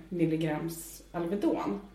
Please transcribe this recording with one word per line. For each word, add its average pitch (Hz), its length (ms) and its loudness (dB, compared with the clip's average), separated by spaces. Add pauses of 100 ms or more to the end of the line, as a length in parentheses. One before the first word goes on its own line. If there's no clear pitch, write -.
milligrams 160 920 0 (100)
Alvedon. 196 680 0 (140)